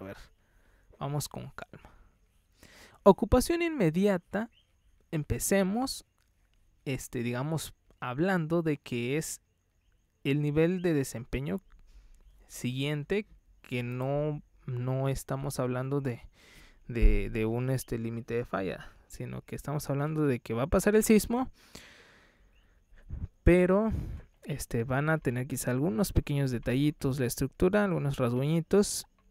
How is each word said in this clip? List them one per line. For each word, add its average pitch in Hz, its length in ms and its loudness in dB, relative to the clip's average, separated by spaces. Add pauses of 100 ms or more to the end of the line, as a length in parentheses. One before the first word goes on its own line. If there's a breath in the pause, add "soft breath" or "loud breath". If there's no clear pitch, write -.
a 98 40 -14
ver. 98 120 -14 (840)
Vamos 143 300 -6
con - 220 -14
calma. - 400 -18 (1120 loud breath)
Ocupación 254 580 4
inmediata, 202 880 0 (600)
empecemos, 196 960 0 (800)
este, 127 360 -6
digamos, 131 520 -4 (260)
hablando 165 600 0
de 156 160 0
que 123 400 -2
es - 240 -8 (800)
el 143 180 0
nivel 160 400 2
de 175 140 2
desempeño 139 680 -4 (840)
siguiente, 143 800 -4 (340)
que 123 220 -6
no, 139 580 -2 (260)
no 131 420 -2
estamos 135 500 -4
hablando 131 420 -2
de, 123 220 -6 (640 soft breath)
de, 107 420 6
de 110 160 0
un, 120 260 0
este, 123 280 -4
límite 117 360 -6
de 117 120 -2
falla, - 440 -6 (160 loud breath)
sino 127 360 -10
que - 140 -12
estamos 143 340 -6
hablando 151 360 0
de 123 120 2
que - 160 -6
va 120 80 0
a 143 60 -2
pasar 202 260 4
el 220 80 6
sismo, 226 480 4 (1900 loud breath)
pero, 180 500 4 (520 loud breath)
este, 123 400 -4
van 139 260 0
a 160 80 2
tener 127 300 -2
quizá 127 240 -2
algunos 185 400 0
pequeños 143 400 0
detallitos, 135 640 0
la 127 80 2
estructura, 185 580 0
algunos 143 320 -2
rasguñitos, 147 880 2 (240)